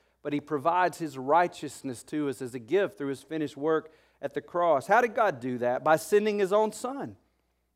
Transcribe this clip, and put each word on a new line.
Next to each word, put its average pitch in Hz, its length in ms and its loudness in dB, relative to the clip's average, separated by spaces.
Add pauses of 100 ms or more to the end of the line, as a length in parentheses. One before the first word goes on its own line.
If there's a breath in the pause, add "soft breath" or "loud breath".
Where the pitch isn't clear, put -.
(240 soft breath)
but 147 100 -4
he 147 60 -2
provides 160 580 0
his 143 220 -10
righteousness 139 880 0
to 151 240 -4
us 131 120 -8
as 127 140 -10
a 131 40 -6
gift 165 380 -2
through 139 120 -6
his 131 120 -8
finished 156 360 -6
work 151 340 -2 (300 soft breath)
at 139 120 -8
the 143 80 -4
cross. 165 460 0
How 214 140 6
did 233 120 -2
God 196 280 0
do 123 160 -4
that? 123 260 -2
By 156 140 6
sending 208 420 2
his 190 140 0
own 214 180 2
son 226 460 -10 (580)